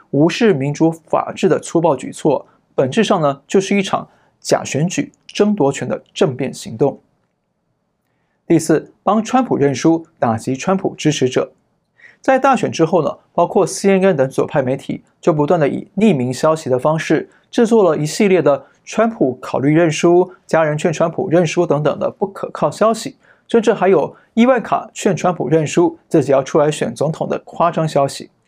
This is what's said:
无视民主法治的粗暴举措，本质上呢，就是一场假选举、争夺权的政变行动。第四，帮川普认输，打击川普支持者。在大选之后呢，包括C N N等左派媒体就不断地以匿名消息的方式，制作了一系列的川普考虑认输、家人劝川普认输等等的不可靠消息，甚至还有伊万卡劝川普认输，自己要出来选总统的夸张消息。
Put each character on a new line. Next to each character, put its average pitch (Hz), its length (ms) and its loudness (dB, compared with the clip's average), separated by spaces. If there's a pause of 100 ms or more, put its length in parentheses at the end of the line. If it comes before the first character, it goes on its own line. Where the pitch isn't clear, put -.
(100)
无 147 180 4
视 208 240 2
民 143 220 -2
主 160 180 2
法 - 420 -4
治 - 140 0
的 156 100 2
粗 - 220 -4
暴 160 160 2
举 131 160 -10
措， - 340 -2 (280)
本 135 160 0
质 226 120 0
上 196 200 0
呢， 143 240 -2
就 - 120 0
是 196 160 0
一 202 60 0
场 170 260 -4 (320)
假 - 240 -2
选 147 240 -4
举、 - 260 -6 (140)
争 208 280 0
夺 139 180 0
权 135 160 -8
的 - 140 -6 (100)
政 143 240 -2
变 131 160 -8
行 - 240 -14
动。 139 240 -2 (1500)
第 165 120 4
四， 151 340 0 (100)
帮 214 220 0
川 254 180 0
普 143 140 -2
认 139 180 2
输， 165 320 0 (120)
打 113 180 0
击 127 180 -6
川 185 220 -2
普 160 180 -4
支 - 160 -2
持 139 160 0
者。 - 260 -2 (680)
在 269 180 2
大 269 160 2
选 143 160 -2
之 160 140 0
后 160 180 2
呢， - 160 -6 (140)
包 175 160 0
括 185 180 2
C - 240 -2
N 190 100 4
N 185 160 2
等 135 140 0
左 - 160 -2
派 147 160 -2
媒 127 140 -2
体 - 260 -10 (180)
就 175 120 2
不 147 120 0
断 175 140 2
地 143 100 2
以 - 280 -8
匿 196 200 4
名 127 160 -2
消 156 220 0
息 156 160 -6
的 127 80 2
方 151 180 0
式， 156 320 -2 (220)
制 233 160 2
作 220 160 4
了 165 140 4
一 151 100 -2
系 202 220 0
列 185 120 4
的 139 240 2 (200)
川 226 260 0
普 131 300 -2
考 - 180 -6
虑 143 160 2
认 165 160 4
输、 175 420 2 (140)
家 160 160 2
人 151 160 -2
劝 165 140 0
川 160 180 0
普 - 180 -6
认 170 160 2
输 175 220 0
等 147 160 0
等 147 160 0
的 - 100 -2
不 - 200 -8
可 - 240 -10
靠 156 180 -2
消 214 240 0
息， 220 220 -12 (320)
甚 226 120 2
至 220 140 2
还 185 140 0
有 175 260 2 (200)
伊 233 120 4
万 247 160 2
卡 - 320 -4
劝 190 220 0
川 180 180 0
普 151 140 -6
认 156 180 2
输， 170 400 0
自 160 160 2
己 123 80 -2
要 135 140 2
出 165 160 0
来 151 100 2
选 151 240 -6
总 143 160 -4
统 156 180 -6
的 - 120 -4
夸 - 320 -2
张 160 160 -2
消 143 180 0
息。 - 240 -10 (180)